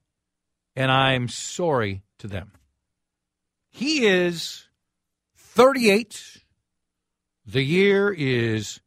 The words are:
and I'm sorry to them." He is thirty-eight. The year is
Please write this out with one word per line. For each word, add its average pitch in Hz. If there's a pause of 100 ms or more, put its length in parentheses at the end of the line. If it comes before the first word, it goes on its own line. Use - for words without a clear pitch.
(760)
and 131
I'm 131
sorry 117 (160)
to 110
them." 95 (1160)
He 285
is 180 (680)
thirty-eight. 233 (1000)
The 120
year 196
is 117